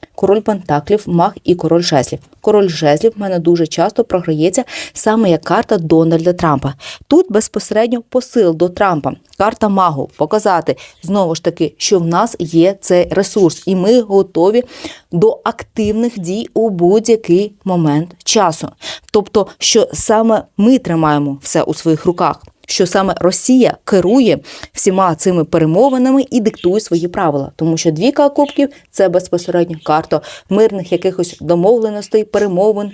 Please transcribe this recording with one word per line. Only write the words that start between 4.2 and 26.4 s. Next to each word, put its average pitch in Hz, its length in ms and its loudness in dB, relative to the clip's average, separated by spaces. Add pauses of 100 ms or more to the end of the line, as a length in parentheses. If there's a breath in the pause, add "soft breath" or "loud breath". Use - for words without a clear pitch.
саме 220 360 2
як 160 120 2
карта 208 360 0
Дональда 165 560 2
Трампа. 147 400 -2 (340 loud breath)
Тут 349 240 2
безпосередньо 220 800 -2
посил 220 460 0
до 175 140 0
Трампа. 175 440 -2 (240)
Карта 214 320 0
магу. 180 480 0
Показати, 170 580 -2 (280 loud breath)
знову 185 320 -2
ж 160 80 -10
таки, 165 340 -2
що - 220 0
в 165 80 -2
нас 185 320 0
є 165 420 2
цей 175 300 2
ресурс, 190 540 0
і 190 100 0
ми 214 260 4
готові 196 600 0 (480 loud breath)
до 208 320 2
активних 220 760 -4
дій 190 340 -6
у 220 160 0
будь-який 202 840 2 (120)
момент 170 440 0 (140)
часу. 175 440 0 (440 loud breath)
Тобто, 202 360 0 (100)
що - 360 2
саме 220 500 2 (140)
ми 233 200 4
тримаємо 147 640 -2
все - 220 -2
у - 100 -2
своїх 160 320 -2
руках, 180 380 -2 (240)
що 185 200 0
саме 190 320 0
Росія 214 640 2
керує 190 560 2 (340 loud breath)
всіма 185 420 0
цими 175 280 0
перемовинами 254 880 2
і 240 100 0